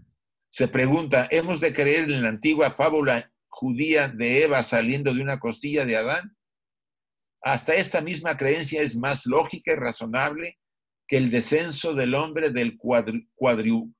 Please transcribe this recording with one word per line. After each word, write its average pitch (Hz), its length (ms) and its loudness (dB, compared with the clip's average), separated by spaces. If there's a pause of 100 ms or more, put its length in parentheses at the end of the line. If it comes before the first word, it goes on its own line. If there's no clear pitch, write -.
(480)
Se - 180 0
pregunta, 131 640 2
¿hemos 165 300 0
de 156 120 2
creer 147 380 2
en 131 140 0
la 110 60 2
antigua 147 420 2
fábula 143 600 0 (140)
judía 139 640 0
de 120 340 0
Eva 139 220 2
saliendo 127 500 0
de 131 80 -2
una 139 160 -4
costilla 139 460 -4
de 117 120 0
Adán? 151 400 -4 (1040)
Hasta 143 360 0
esta 180 240 0
misma 160 360 -4
creencia 151 460 0
es 117 140 -2
más 135 300 -4
lógica 160 440 0
y 156 60 2
razonable 135 840 -4 (480)
que 135 120 0
el 127 120 2
descenso 151 640 0
del 131 220 0
hombre 156 340 -2
del 120 300 -2
cuadru-, 117 560 0
cuadru-, 113 640 0